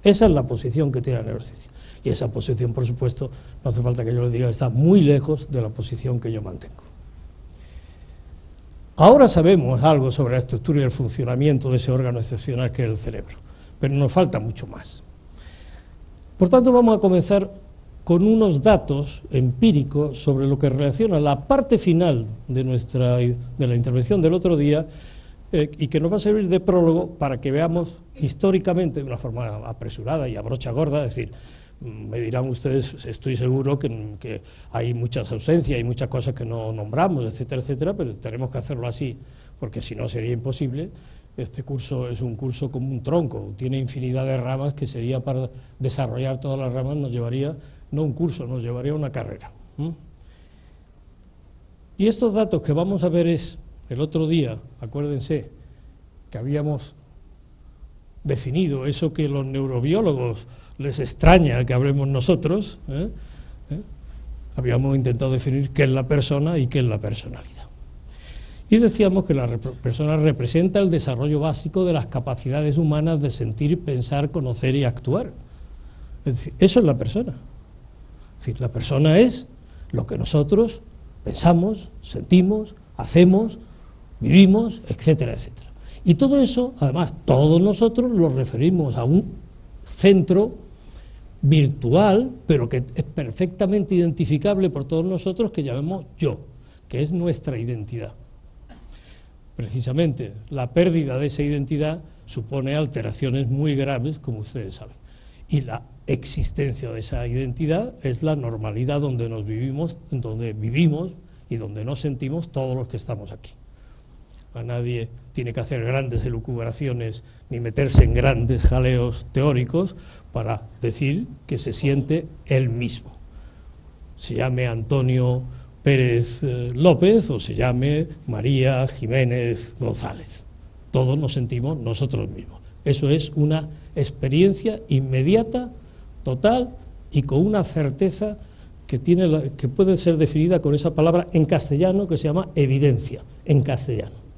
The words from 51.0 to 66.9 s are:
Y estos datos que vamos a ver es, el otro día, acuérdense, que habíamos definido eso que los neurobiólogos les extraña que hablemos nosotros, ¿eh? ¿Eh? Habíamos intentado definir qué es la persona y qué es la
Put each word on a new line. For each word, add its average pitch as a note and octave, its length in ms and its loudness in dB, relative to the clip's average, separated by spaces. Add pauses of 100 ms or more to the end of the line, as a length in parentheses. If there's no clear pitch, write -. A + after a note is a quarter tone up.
Y G3 120 2
estos A3 260 0
datos G#3+ 260 0
que D3 140 -2
vamos F3 280 0
a F3+ 60 2
ver E3+ 200 2
es, - 300 -2 (300)
el B2+ 140 -4
otro D#3 240 -2
día, C#3 320 0 (220)
acuérdense, C#3+ 720 -6 (800)
que - 60 -14
habíamos D3 580 -4 (1300)
definido C#3 600 -2
eso D3 300 -2
que D3 140 -2
los C#3 180 -4
neurobiólogos C3+ 1000 -2 (300)
les C#3+ 240 -6
extraña C#3+ 640 4
que A#2+ 80 -2
hablemos C3+ 360 2
nosotros, E3+ 720 0 (100)
¿eh? D3 200 -4 (640)
¿Eh? D#3 100 -8 (760)
Habíamos B2+ 400 2
intentado C3 360 0
definir C3 380 -2
qué C#3+ 140 4
es C3 60 4
la C3 160 0
persona D3 520 2
y C3 80 2
qué C3+ 140 0
es B2 40 2
la A2 140 0